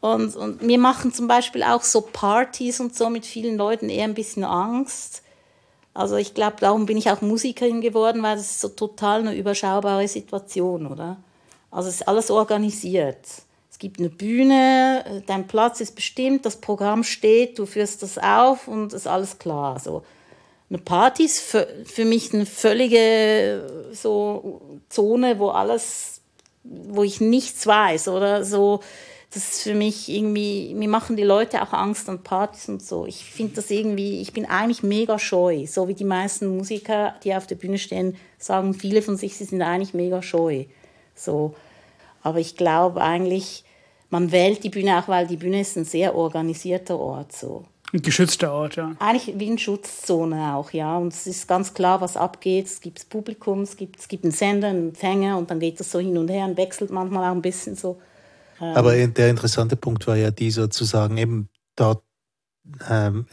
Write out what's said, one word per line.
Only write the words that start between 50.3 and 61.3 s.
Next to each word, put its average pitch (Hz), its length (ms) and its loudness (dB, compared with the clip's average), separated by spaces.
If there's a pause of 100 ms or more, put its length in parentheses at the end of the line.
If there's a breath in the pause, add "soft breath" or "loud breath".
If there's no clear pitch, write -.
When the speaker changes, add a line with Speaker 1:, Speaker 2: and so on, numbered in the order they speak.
Speaker 1:
auch, 147 160 -6
ja. 160 260 -2
Und 175 160 -2
es - 140 -10
ist 185 200 -8
ganz 190 260 0
klar, 185 260 4
was 180 160 -4
abgeht. 190 520 -2
Es - 120 -12
gibt - 300 -18
Publikum, 214 540 -6
es 196 120 -10
gibt, 190 240 -14
es - 80 -20
gibt 190 160 -10
einen 170 80 2
Sender, 202 380 0
einen 175 200 -2
Empfänger 196 480 0
und 170 140 -4
dann 160 80 -4
geht 165 220 -4
das - 100 -10
so 175 80 0
hin 180 180 0
und 165 120 0
her 196 160 -2
und 185 100 -2
wechselt 185 340 -2
manchmal 185 400 -2
auch 185 60 0
ein 175 60 -2
bisschen 185 340 -6
so. 180 240 -6 (600 soft breath)
Ähm. 165 140 -6
Speaker 3:
Aber 120 200 6
der 120 340 4
interessante 117 460 0
Punkt 113 320 -4
war 113 80 2
ja 107 160 2
dieser, 110 380 0
zu 117 160 -4
sagen, 107 320 0
eben 113 320 -2 (260)